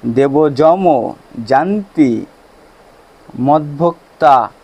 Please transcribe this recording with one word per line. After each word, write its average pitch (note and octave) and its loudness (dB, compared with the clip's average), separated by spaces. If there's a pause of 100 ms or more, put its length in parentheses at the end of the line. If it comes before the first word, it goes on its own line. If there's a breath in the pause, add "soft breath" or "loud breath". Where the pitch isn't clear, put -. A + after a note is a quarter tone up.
দেবযম C#3+ 0 (340)
যান্তি D#3 -2 (1120)
মদ্ভক্তা D3 0 (140)